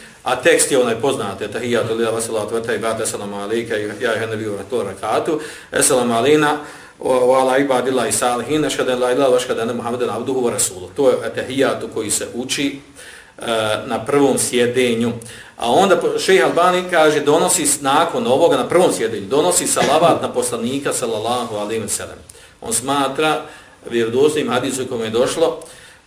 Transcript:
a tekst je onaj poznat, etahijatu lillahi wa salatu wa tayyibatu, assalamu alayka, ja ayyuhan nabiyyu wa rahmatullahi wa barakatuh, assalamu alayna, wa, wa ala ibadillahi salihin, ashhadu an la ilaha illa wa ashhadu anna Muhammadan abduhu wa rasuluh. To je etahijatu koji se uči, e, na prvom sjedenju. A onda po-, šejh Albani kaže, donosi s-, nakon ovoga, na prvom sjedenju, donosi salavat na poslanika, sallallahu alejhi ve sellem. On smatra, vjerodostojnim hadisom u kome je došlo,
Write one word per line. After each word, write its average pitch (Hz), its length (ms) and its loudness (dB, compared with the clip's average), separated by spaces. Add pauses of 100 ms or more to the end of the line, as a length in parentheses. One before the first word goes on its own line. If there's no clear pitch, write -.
(220)
a 123 140 -2
tekst 156 360 2
je 135 60 4
onaj 117 220 2
poznat, 110 420 -2
etahijatu 113 520 -2
lillahi 113 220 0
wa 113 40 -4
salatu 110 340 -4
wa 113 120 -2
tayyibatu, 113 360 -4
assalamu 104 340 -6
alayka, 110 380 -4 (260)
ja 120 140 -2
ayyuhan 110 160 -4
nabiyyu 110 200 -6
wa 101 60 -6
rahmatullahi 104 320 -4
wa 98 60 -10
barakatuh, 139 460 -2 (320)
assalamu 123 420 2
alayna, 147 440 4 (420)
wa, 127 200 2
wa 127 220 6
ala 131 160 4
ibadillahi 127 540 0
salihin, 123 520 0
ashhadu 127 280 0
an 123 80 -2
la 123 120 0
ilaha 135 160 4
illa - 20 4
wa 123 60 6
ashhadu 120 240 0
anna 117 140 -2
Muhammadan 117 360 -4
abduhu 127 300 -4
wa 120 100 2
rasuluh. 90 460 -4
To 135 140 6
je 113 60 4 (100)
etahijatu 123 680 -2
koji 107 160 -4
se 104 240 -2
uči, 135 460 -4 (580)
e, - 80 -10 (400)
na 110 180 -4
prvom 139 340 4
sjedenju. 120 760 0 (440)
A - 140 -2
onda 175 260 6
po-, 151 220 -2
šejh 180 260 4
Albani 180 460 2
kaže, 156 300 4
donosi 160 460 2
s-, - 140 0
nakon 143 460 0
ovoga, 147 300 4
na 120 120 -2
prvom 165 240 4
sjedenju, 107 340 -4
donosi 151 400 0
salavat 147 560 2
na 123 100 -6
poslanika, 123 600 -4
sallallahu 117 640 -4
alejhi 107 260 -4
ve 98 60 -8
sellem. 80 300 -8 (420)
On 117 120 -8
smatra, 139 680 0 (480)
vjerodostojnim 120 600 2
hadisom 127 320 -2
u - 40 -8
kome 113 160 -6
je 110 60 -6
došlo, 156 500 0 (460)